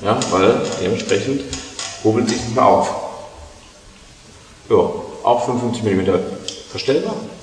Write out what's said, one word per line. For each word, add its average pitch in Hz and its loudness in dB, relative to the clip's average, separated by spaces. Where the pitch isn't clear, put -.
Ja, 113 2
weil 95 6
dementsprechend 107 0
hobelt 110 4
sich 117 0
nicht 117 -4
mehr 131 4
auf. 147 4
Ja, 113 4
auch - 0
fünfundfünfzig 120 -2
Millimeter 92 2
verstellbar - 0